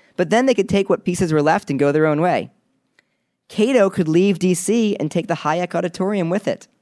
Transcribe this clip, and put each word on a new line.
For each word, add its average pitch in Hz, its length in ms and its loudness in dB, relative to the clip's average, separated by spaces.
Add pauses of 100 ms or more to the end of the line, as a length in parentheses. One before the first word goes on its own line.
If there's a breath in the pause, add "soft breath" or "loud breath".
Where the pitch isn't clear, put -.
(180 soft breath)
but 170 140 -2
then 247 160 2
they 262 80 2
could 190 120 0
take 196 220 0
what - 160 0
pieces 175 260 -2
were 151 120 2
left 156 260 0
and 139 80 -2
go 143 140 2
their 156 160 2
own 151 120 0
way. 156 300 0 (1000)
Cato 214 440 2
could 175 160 -2
leave 175 320 2
D 185 160 2
C 214 400 0
and 151 160 -4
take 160 160 -4
the 165 80 -2
Hayek 170 400 -4
Auditorium 180 560 -2
with 202 160 -4
it. - 200 -6 (140)